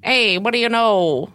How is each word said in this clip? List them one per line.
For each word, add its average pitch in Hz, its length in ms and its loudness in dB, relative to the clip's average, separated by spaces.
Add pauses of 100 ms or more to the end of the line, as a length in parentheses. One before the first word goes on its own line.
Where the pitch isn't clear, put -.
Hey, 226 380 0
what 208 140 -2
do 233 60 -2
you 233 100 0
know? 190 680 0